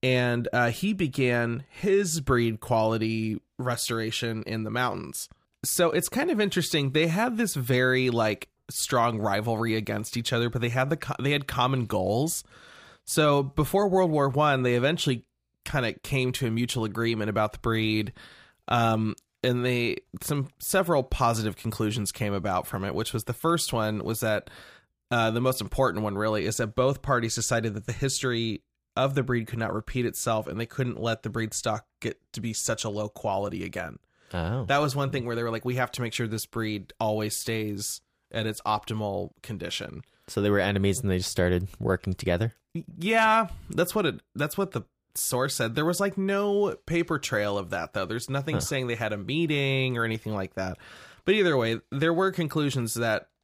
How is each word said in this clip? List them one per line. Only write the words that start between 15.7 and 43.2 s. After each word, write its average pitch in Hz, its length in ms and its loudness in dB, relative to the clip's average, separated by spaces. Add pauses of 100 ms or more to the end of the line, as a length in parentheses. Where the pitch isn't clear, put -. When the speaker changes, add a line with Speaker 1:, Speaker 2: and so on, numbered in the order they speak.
Speaker 1:
came 131 300 0
to 131 140 -2
a 113 40 0
mutual 117 340 0
agreement 110 460 0
about 107 220 0
the - 60 -14
breed. 110 540 0 (540)
Um, 113 480 2 (280)
and 123 220 2
they, 120 320 0 (240)
some, 139 280 -2 (100)
several 170 440 2
positive 113 520 0
conclusions 107 560 -2
came 104 220 -2
about 92 340 -2
from 95 160 -4
it, 95 100 -4
which 104 200 -4
was 113 100 -2
the 120 100 -6
first 165 400 0
one 107 300 0
was 110 160 -4
that, 107 300 0 (600)
uh, 113 220 2
the 117 100 0
most 127 200 2
important 107 420 0
one 104 120 -2
really 107 300 0
is 110 120 -2
that 110 180 -4
both 135 260 2
parties 120 340 0
decided 113 380 0
that 107 140 -8
the 117 60 -6
history 117 680 -2 (360)
of 135 160 2
the 139 100 2
breed 120 240 0
could 113 120 -6
not 107 140 -2
repeat 117 340 -2
itself 110 400 -2
and 85 120 -6
they 117 60 -4
couldn't 123 340 -4
let 113 240 -2
the 117 60 -4
breed 110 240 -4
stock 107 320 -2 (160)
get - 180 -4 (140)
to 110 80 -8
be 113 100 -4
such - 320 -4
a 113 60 -4
low 104 180 -4
quality 98 560 -4
again. 87 360 -8 (340)
Speaker 2:
Oh. 92 320 -2
Speaker 1:
That 139 160 2
was 139 140 0
one 139 160 0
thing 127 140 -4
where 120 100 -4
they 117 80 -2
were 117 80 -2
like, 113 120 -4
"We 127 120 0
have 123 180 0
to - 80 -6
make 113 120 -4
sure 120 140 -2
this 107 200 -6
breed 107 520 -4
always 107 380 0
stays 107 640 -4 (300)
at 110 160 -2
its 107 160 -4
optimal 104 640 -2 (140)
condition." - 580 -8 (260)
Speaker 2:
So - 140 -2
they 104 80 4
were 101 100 6
enemies 98 400 2
and 101 120 -2
they 92 80 2
just 90 120 -2
started 90 360 2 (120)
working 92 360 0
together? 92 400 0 (180)
Speaker 1:
Y-, 165 100 -6 (140)
yeah, 220 500 4 (220)